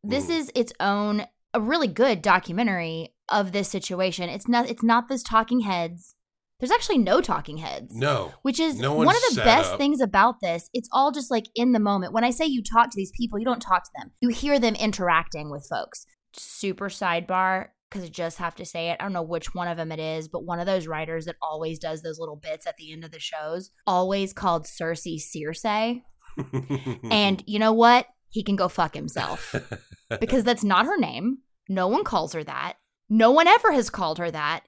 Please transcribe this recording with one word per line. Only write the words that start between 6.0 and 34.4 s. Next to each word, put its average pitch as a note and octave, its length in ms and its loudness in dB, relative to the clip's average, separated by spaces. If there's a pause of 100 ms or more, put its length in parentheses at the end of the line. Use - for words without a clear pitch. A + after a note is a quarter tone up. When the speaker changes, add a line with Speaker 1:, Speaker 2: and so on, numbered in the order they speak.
Speaker 1:
There's B3+ 100 0
actually - 280 2
no G3 200 4
talking D#3 380 -4
heads. G2+ 360 -10
Speaker 2:
No. A#2 380 -2 (100)
Speaker 1:
Which C4+ 200 0
is D4+ 180 0
Speaker 2:
No - 140 0
Speaker 1:
one B3 140 4
Speaker 2:
one's G#4 100 6
Speaker 1:
of B4 140 2
the A#3 40 0
Speaker 2:
set - 100 0
Speaker 1:
best A3+ 280 6
Speaker 2:
up. - 40 -2
Speaker 1:
things C#4 220 0
about A3 420 4
this. E3+ 320 -4
It's A#3+ 200 -4
all C#4 180 2
just, C4 180 -6
like, A3+ 260 0
in B3 180 2
the A3 60 4
moment. G3+ 340 0
When A3+ 100 2
I B3 60 2
say D#4+ 160 0
you B3+ 180 0
talk A#3 260 4
to - 60 -12
these G3 240 -6
people, A3 180 -4
you A3 80 -4
don't A#3+ 140 0
talk F#3 240 0
to - 160 -18
them. - 120 -16 (100)
You A#3+ 80 2
hear C#4 280 2
them A3+ 180 2
interacting E3 760 0
with C#3+ 180 -12
folks. - 360 -8 (280)
Super - 540 -2
sidebar, F#3 840 -2 (200)
'cause F#3+ 120 -10
I E3+ 40 -12
just E3 300 -6
have E3+ 180 -6
to F3+ 100 -14
say E3+ 260 -6
it. - 100 -4
I - 20 -6
don't G3+ 100 -6
know F3 80 -2
which E3 320 -6
one F3 140 -6
of E3+ 80 -4
them D#3+ 160 -6
it D#3 80 -8
is, D#3 300 -6
but - 160 -8
one F3 160 -6
of F3 40 -4
those F#3 220 -2
writers D#3+ 380 -6
that E3+ 160 -10
always D#3 380 -6
does D#3+ 220 -8
those D#3+ 180 -10
little D3+ 180 -10
bits D#3 280 -10
at E3 120 -8
the D#3 160 -18
end D#3+ 100 -14
of D#3+ 80 -18
the D#3+ 80 -18
shows, D#3+ 520 -6 (140)
always F#3+ 460 2
called E3+ 340 0
Cersei E3 540 -4
Circe. G#3+ 840 -2 (360)
Speaker 2:
<laughs> C3 760 -4
Speaker 1:
And G3+ 360 2
you G#3 120 -2
know A3 140 4
what? A#3 340 6 (220)
He - 140 -6
can - 120 0
go F#3 120 0
fuck E3+ 260 -2
himself - 600 -6 (320)
Speaker 2:
<laughs> - 320 -10
Speaker 1:
because A3+ 240 2
that's A#3+ 200 2
not G3+ 220 4
her F#4+ 120 0
name. A#3 420 -2 (300)
No F#3+ 180 0
one C4 160 2
calls D#3+ 300 -2
her D#3+ 100 -6
that. C#3 300 -8 (360)
No A3 220 8
one E4 160 8
ever A4+ 240 8
has B3 180 2
called D#3+ 280 -4
her E3+ 140 -2
that. D#3 360 -2